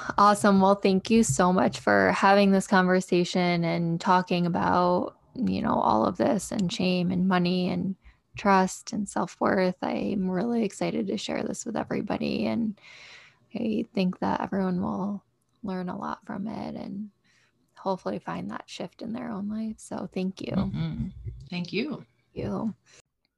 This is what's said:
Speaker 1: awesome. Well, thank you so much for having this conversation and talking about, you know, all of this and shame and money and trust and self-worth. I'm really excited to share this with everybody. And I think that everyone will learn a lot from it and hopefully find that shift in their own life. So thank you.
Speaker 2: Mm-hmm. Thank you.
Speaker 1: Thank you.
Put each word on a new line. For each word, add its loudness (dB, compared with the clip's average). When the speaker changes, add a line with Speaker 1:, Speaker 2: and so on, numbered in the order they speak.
Speaker 1:
awesome. 6
Well, 6
thank 2
you 6
so 4
much 2
for 6
having 6
this 4
conversation 2
and 0
talking 2
about, 0
you -2
know, 0
all 2
of -2
this 0
and -4
shame 0
and 0
money 2
and -4
trust 2
and -4
self-worth. 0
I'm -2
really -2
excited -4
to -2
share -6
this -8
with -6
everybody. -4
And -4
I -4
think 0
that -2
everyone -2
will -4
learn -6
a -10
lot -8
from -8
it -10
and -10
hopefully -6
find -8
that -10
shift -14
in -8
their -8
own -8
life. -8
So -10
thank -6
you. -8
Speaker 2:
Mm-hmm. -4
Thank -8
you. -2
Speaker 1:
Thank -12
you. -6